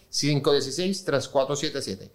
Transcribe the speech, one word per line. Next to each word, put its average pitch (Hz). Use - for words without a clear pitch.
cinco 147
dieciséis, 151
tres 139
cuatro 139
siete 139
siete. -